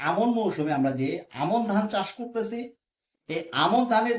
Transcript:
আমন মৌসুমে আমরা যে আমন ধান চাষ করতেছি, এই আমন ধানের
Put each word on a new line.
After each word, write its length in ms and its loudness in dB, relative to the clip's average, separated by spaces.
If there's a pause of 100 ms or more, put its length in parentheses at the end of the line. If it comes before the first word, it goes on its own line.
আমন 280 2
মৌসুমে 400 0
আমরা 140 2 (100)
যে 80 0 (320)
আমন 200 0 (100)
ধান 220 2
চাষ 160 -2 (100)
করতেছি, 400 -6 (720)
এই 120 -4 (220)
আমন 280 4
ধানের 280 2